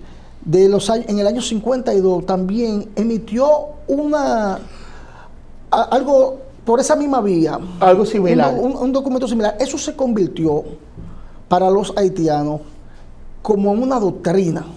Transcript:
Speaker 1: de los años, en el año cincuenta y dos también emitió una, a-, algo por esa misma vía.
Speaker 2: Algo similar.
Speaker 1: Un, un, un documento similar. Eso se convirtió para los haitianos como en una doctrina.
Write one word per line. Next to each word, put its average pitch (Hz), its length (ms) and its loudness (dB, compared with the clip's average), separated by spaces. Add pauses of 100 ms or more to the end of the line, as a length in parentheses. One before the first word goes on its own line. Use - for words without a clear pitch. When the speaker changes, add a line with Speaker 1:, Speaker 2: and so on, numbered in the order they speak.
(440)
Speaker 1:
de 185 240 6
los 196 220 2
años, 226 180 -2
en 208 100 -2
el 202 80 0
año 233 140 0
cincuenta 233 540 -2
y 196 60 4
dos 180 260 2
también 202 680 -2
emitió 233 760 0 (200)
una, 277 680 0 (1120)
a-, 226 120 4
algo 262 580 2 (260)
por 233 120 4
esa 269 160 2
misma 285 280 2
vía. 165 360 2 (220)
Speaker 2:
Algo 190 240 6
similar. 180 480 2
Speaker 1:
Un, 247 200 0
un, 262 40 -6
un 254 160 0
documento 262 340 -2
similar. 214 320 0
Eso 285 200 -2
se - 180 -8
convirtió 175 680 0 (880)
para 185 200 4
los 190 280 2
haitianos 156 640 0 (840)
como 202 300 2
en 220 100 0
una 262 160 0
doctrina. 180 640 0 (120)